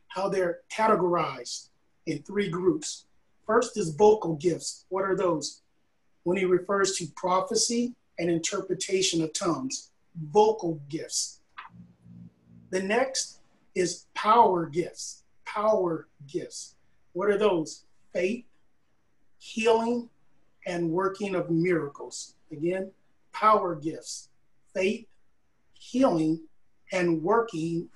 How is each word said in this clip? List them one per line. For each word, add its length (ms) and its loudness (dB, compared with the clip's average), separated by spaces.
how 220 -4
they're 300 0
categorized 1000 0
in 180 -4
three 240 -2
groups. 580 -2
First 320 2
is 120 -2
vocal 460 6
gifts. 520 -4
What 160 -2
are 120 0
those? 460 -2
When 140 0
he 80 2
refers 520 2
to 100 -6
prophecy 800 0
and 120 -2
interpretation 920 -2
of 120 -4
tongues, 580 -4
vocal 560 2
gifts. 540 -8
The 120 0
next 580 0
is 400 -2
power 540 4
gifts, 560 -6
power 640 0
gifts. 480 -10
What 180 -2
are 80 2
those? 460 0
Faith, 320 -2
healing, 720 0
and 240 -2
working 460 -2
of 160 -2
miracles. 840 -2
Again, 400 -4
power 420 2
gifts, 540 -10
faith, 320 -2
healing, 640 2
and 280 2
working 760 0